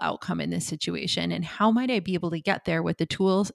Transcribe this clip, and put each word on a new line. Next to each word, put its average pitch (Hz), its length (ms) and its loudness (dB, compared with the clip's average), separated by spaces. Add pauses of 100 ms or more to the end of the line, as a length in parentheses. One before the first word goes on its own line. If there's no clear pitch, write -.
outcome - 380 -2
in 151 100 -2
this 170 160 -2
situation 165 640 -2
and 175 120 -2
how 214 280 2
might 254 180 2
I 220 120 2
be 185 120 -2
able 170 180 0
to 165 80 -2
get - 260 -2
there 165 180 2
with 165 160 0
the 165 80 0
tools 190 480 2